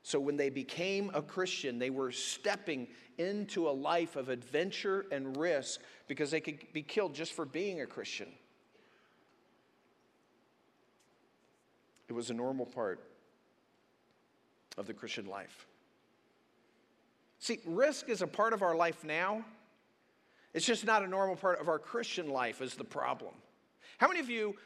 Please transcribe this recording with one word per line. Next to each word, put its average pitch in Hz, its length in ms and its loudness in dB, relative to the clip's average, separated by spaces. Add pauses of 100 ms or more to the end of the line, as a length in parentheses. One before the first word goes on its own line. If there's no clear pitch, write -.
So - 180 0
when 143 160 0
they 139 140 4
became 185 640 -2
a 147 80 2
Christian, 151 560 -2
they 127 120 0
were 131 220 -2
stepping 180 760 -2 (300)
into 196 500 0
a - 20 6
life 156 460 2
of 131 120 -4
adventure 190 840 0
and 135 260 -2
risk 151 440 0 (260)
because 139 240 -2
they 160 100 2
could 151 320 -10
be 156 100 -4
killed 175 320 0
just 160 180 -6
for 165 120 -4
being 165 360 -2
a 117 60 -4
Christian. 101 460 -8 (3750)
It 123 40 -8
was 117 180 -4
a 117 40 0
normal 123 320 -2
part 98 340 -2 (1800)
of 101 80 -6
the 110 80 -8
Christian 104 320 -8
life. 95 400 -12 (1700)
See, - 260 -2
risk 247 440 2
is 202 140 0
a 165 40 2
part 214 260 4
of 202 100 2
our 170 140 4
life 165 260 2
now. 185 420 0 (1120)
It's 165 120 2
just 226 180 2
not 214 180 6
a 190 60 -2
normal 190 260 2
part 175 260 4
of 151 80 0
our 156 100 4
Christian 190 500 -4
life 123 320 0
is 127 140 -4
the 120 100 -8
problem. 127 500 -2 (640)
How 262 80 10
many 359 140 4
of 254 80 -4
you 214 260 0 (120)